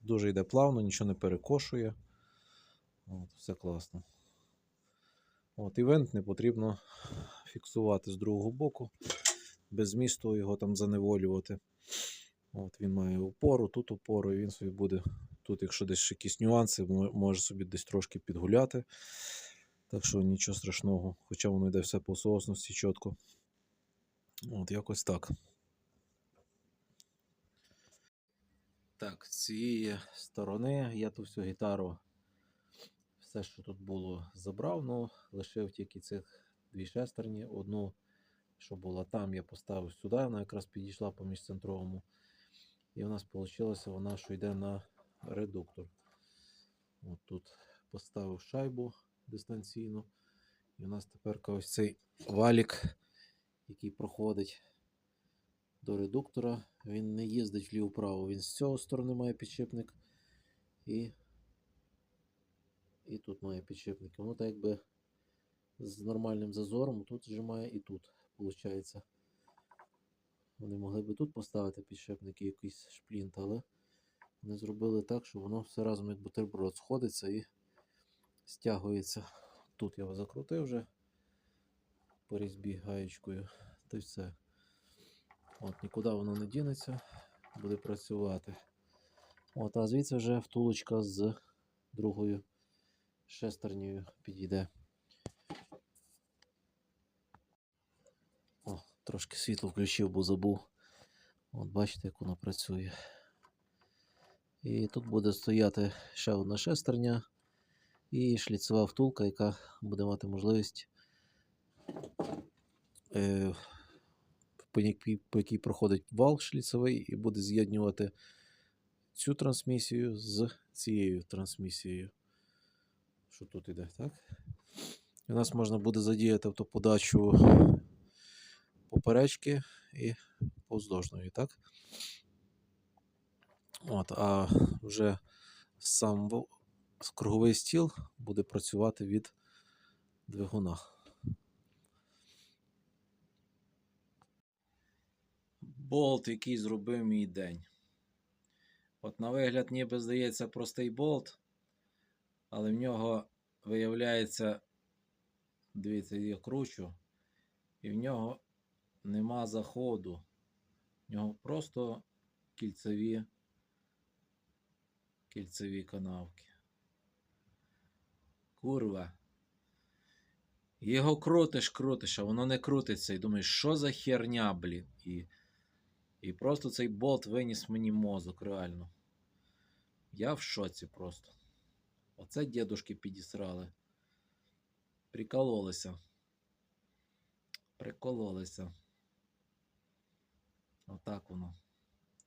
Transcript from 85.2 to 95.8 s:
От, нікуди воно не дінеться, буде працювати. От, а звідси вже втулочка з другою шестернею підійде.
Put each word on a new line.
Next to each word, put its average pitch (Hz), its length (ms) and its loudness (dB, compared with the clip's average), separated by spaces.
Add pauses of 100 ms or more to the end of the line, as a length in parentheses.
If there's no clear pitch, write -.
От, 98 220 -10
нікуди 107 280 -2
воно 104 260 -2
не 107 100 -6
дінеться, 135 540 -4 (560)
буде 101 200 -4
працювати. 101 800 -4 (1000)
От, 110 220 -4
а 113 100 4
звідси 131 300 2
вже 120 220 4
втулочка 113 640 0
з 104 320 0 (580)
другою 104 500 -2 (840)
шестернею 98 800 -8 (160)
підійде. 95 460 -4 (4000)